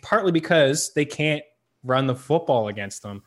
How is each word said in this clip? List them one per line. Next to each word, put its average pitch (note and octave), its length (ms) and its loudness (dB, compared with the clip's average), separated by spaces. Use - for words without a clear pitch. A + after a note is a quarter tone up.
partly F#3+ 300 0
because D#3 640 2
they D3 120 0
can't D3+ 380 -2
run C3 240 2
the B2 80 0
football C3+ 540 0
against G2+ 340 -10
them. G2+ 240 -12